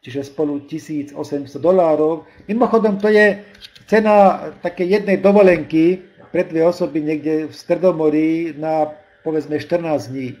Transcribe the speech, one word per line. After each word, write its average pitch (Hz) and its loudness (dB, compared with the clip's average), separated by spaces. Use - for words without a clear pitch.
čiže 135 -10
spolu 143 -6
tisíc 151 -10
osemsto 143 -10
dolárov. 160 2
Mimochodom, 214 0
to 208 0
je 208 2
cena 202 4
takej 180 -2
jednej 196 0
dovolenky 180 4
pre 170 0
dve 160 0
osoby 160 -2
niekde 151 -4
v 151 -16
Stredomorí 160 0
na, 156 -2
povedzme, 151 -4
štrnásť 160 -4
dní. 131 -10